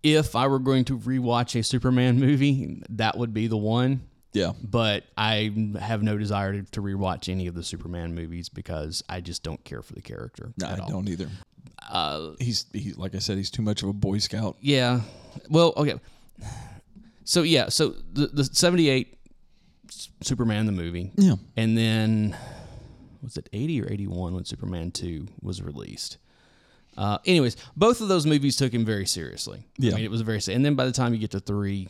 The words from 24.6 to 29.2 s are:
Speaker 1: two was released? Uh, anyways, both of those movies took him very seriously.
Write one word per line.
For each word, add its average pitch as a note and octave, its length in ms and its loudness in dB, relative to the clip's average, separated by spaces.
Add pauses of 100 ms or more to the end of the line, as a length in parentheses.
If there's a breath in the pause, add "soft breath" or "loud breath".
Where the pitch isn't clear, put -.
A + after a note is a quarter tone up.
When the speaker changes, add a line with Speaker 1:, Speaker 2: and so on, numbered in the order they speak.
Speaker 1:
two E2 380 -8 (120)
was F#2+ 220 -8
released? A#1 560 -12 (800 soft breath)
Uh, - 280 -2
anyways, D3 320 4 (200 loud breath)
both A#3 240 4
of A3 80 -4
those F3 180 4
movies C#3+ 300 4
took C3 160 0
him A#2 120 2
very G#2 220 0
seriously. G#1 600 -6 (120)